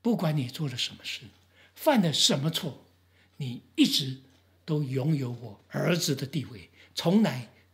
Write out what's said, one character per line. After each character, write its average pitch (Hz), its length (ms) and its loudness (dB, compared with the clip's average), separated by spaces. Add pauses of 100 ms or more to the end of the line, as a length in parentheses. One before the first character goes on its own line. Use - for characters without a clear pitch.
：“不 226 160 2
管 156 180 2
你 131 120 0
做 147 200 -6
了 120 100 -6
什 - 180 -6
么 - 80 -20
事， - 180 -10 (520)
犯 277 260 4
了 165 140 4
什 - 260 4
么 151 120 0
错， - 340 -6 (520)
你 123 260 -8 (120)
一 285 120 6
直 131 300 -2 (480)
都 151 180 0
拥 135 320 0
有 127 160 -2
我 117 380 -14
儿 165 280 0
子 160 180 0
的 131 120 -6
地 131 180 -6
位， 98 240 -18 (240)
从 196 300 2
来 131 260 -2 (240)